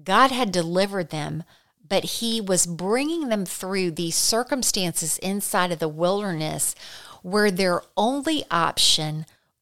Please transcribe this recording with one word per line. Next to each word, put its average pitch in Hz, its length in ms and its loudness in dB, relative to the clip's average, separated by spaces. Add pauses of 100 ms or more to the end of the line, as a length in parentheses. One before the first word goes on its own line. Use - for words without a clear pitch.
God 226 280 6
had 247 200 0
delivered 180 600 0
them, 156 340 -6 (420)
but 190 180 0
he 226 360 -2
was 185 260 2
bringing 247 600 -2
them 208 160 0
through 185 460 -2
these 165 260 -2
circumstances 220 1000 0
inside 190 520 0
of 165 80 -4
the 165 100 0
wilderness 160 840 -2 (480)
where 208 280 2
their 180 320 2 (140)
only 277 540 2
option 156 760 2 (340)